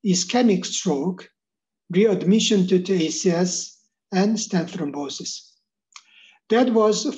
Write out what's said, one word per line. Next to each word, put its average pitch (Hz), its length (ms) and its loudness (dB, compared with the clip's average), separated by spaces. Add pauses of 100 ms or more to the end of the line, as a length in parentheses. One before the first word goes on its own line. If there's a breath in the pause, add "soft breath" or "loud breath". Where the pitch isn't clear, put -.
ischemic 208 600 2
stroke, 165 600 -4 (640)
readmission 196 760 2
to, 185 160 2
to 196 100 -4
A 165 160 0
C 180 220 -2
S, 180 480 -2 (340)
and 202 260 0
stent 175 300 -4
thrombosis. - 800 -10 (1000 loud breath)
That 247 240 4
was 220 440 2